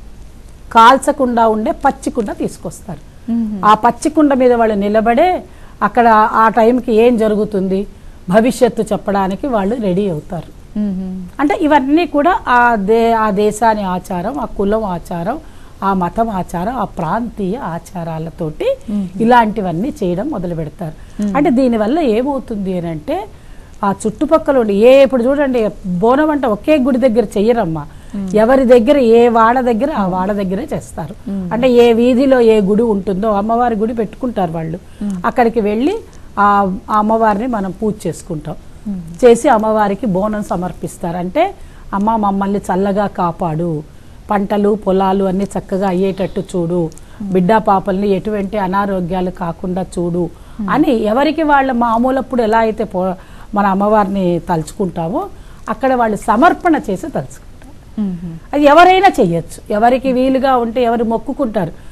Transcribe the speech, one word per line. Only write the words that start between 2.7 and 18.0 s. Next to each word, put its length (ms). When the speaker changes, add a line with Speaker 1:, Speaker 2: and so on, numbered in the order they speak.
Speaker 2:
మ్మ్. 340
Speaker 1:
ఆ 80
పచ్చి 360
కుండ 240
మీద 200
వాళ్ళు 220
నిలబడే 680
అక్కడ 240
ఆ 180
టైంకి 440
ఏం 240
జరుగుతుంది, 680
భవిష్యత్తు 520
చెప్పడానికి 680
వాళ్ళు 280
రెడీ 340
అవుతారు. 680
Speaker 2:
మ్మ్. 460
Speaker 1:
అంటే 220
ఇవన్నీ 460
కూడా 400
ఆ 280
దే-, 380
ఆ 180
దేశాని 520
ఆచారం, 560
ఆ 60
కులం 380
ఆచారం, 560
ఆ 100
మతం 360
ఆచారం, 440
ఆ 100
ప్రాంతీయ 760
ఆచారాలతోటి 1200